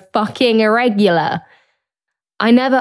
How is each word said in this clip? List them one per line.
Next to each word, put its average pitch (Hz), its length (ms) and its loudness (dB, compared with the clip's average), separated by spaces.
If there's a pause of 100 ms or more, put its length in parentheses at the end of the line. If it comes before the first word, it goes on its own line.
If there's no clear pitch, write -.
(140)
fucking 220 480 0
irregular. 208 800 0 (1000)
I 220 100 0
never 254 320 2